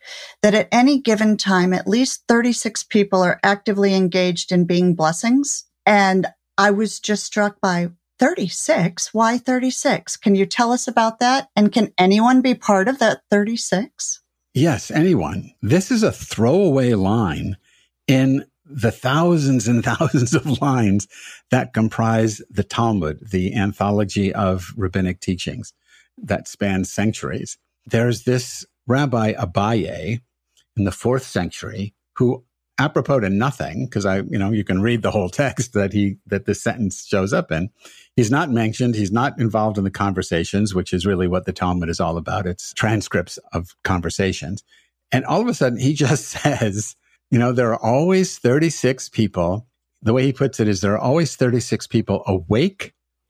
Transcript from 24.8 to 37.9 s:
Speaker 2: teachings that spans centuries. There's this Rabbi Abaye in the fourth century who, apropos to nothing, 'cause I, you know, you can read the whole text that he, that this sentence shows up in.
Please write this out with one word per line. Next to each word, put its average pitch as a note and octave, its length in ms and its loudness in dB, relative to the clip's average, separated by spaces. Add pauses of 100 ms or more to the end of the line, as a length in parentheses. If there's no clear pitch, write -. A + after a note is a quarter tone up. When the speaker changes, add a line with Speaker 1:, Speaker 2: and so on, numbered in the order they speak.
Speaker 2:
teachings - 540 -8 (440)
that C3+ 300 -6
spans F#2+ 420 -2
centuries. - 680 -4 (280)
There's A#2 380 0
this - 420 -2 (220)
Rabbi A#2+ 460 0
Abaye G2 880 -2 (560)
in G2+ 80 0
the G2 60 0
fourth B2+ 320 -2
century G2 720 -8 (220)
who, B2+ 300 0 (320)
apropos C#3+ 420 0
to G2+ 100 0
nothing, A#2 600 -2
'cause G2+ 160 -4
I, F#2+ 160 2
you - 160 -6
know, G2+ 140 0
you A2 120 0
can F#2+ 180 -2
read A#2 200 0
the F#2+ 100 -2
whole G2 180 -2
text - 440 -4
that G2 180 0
he, G2+ 260 0 (100)
that G2 180 -4
this - 180 -4
sentence G#2+ 420 -4
shows G2+ 280 0
up E3+ 180 -2
in. F2 180 -2 (460)